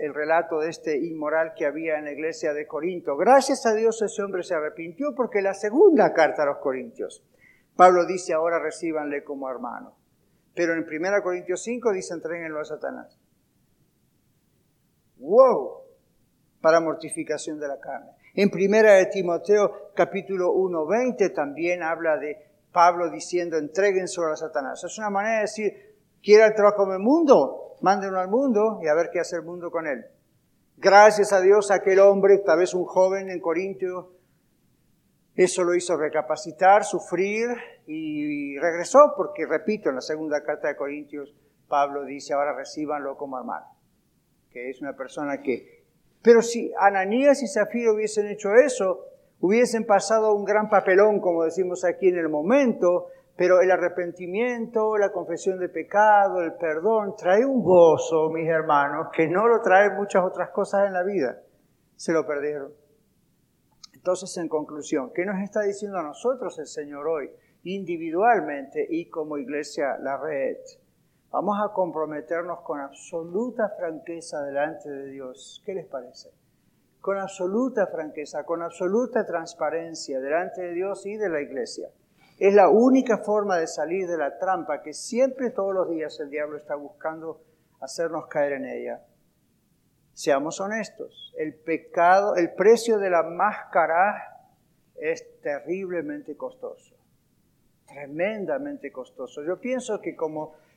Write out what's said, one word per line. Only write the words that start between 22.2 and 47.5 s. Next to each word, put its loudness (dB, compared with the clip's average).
Pablo 4
diciendo, -4
"Entréguenselo 0
a -4
Satanás". -8
Es -12
una -6
manera -2
de 0
decir, -4
"Quiere 8
el 6
trabajo 4
con 0
el -4
mundo, 4
mándenlo 0
al -2
mundo 2
y -4
a 4
ver 0
qué -2
hace -4
el -8
mundo -10
con -6
él". -6
Gracias 8
a 4
Dios 4
aquel 2
hombre, 8
tal 2
vez 0
un -2
joven 0
en -8
Corintio, -6
eso 2
lo 0
hizo 0
recapacitar, 2
sufrir -4
y -6
regresó, 2
porque -4
repito, -2
en -2
la -8
segunda -4
carta -6
de -4
Corintios, -10
Pablo -2
dice, -10
"Ahora -2
recíbanlo -8
como -10
hermano", -10
que -12
es -12
una -8
persona -8
que... -6
Pero 8
si -4
Ananías 4
y -4
Zafira 0